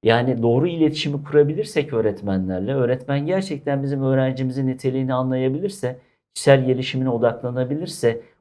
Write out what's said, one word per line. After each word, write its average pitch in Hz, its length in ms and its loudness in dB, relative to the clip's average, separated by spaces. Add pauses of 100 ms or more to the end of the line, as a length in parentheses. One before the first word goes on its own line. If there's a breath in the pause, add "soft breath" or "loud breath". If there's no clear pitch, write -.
Yani 117 380 2
doğru 120 260 4
iletişimi 151 560 0
kurabilirsek 151 680 2
öğretmenlerle, 98 800 -2
öğretmen 135 520 0
gerçekten 156 580 -2
bizim 139 200 -2
öğrencimizin 131 640 0
niteliğini 131 460 -2
anlayabilirse, 131 840 -2 (340 soft breath)
kişisel 131 320 4
gelişimine 131 440 0
odaklanabilirse, 123 1120 -2 (200 loud breath)